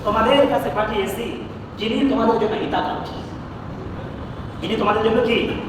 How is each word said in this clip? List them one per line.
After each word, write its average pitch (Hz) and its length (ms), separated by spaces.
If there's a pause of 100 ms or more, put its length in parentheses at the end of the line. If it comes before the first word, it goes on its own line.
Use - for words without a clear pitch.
তোমাদের 226 460
কাছে - 260
পাঠিয়েছি, 214 720 (280)
যিনি 262 320
তোমাদের 226 300
জন্য - 200
হিতাকাঙ্ক্ষী। - 600 (1400)
যিনি 208 140
তোমাদের 208 280
জন্য 226 200
কি? 226 460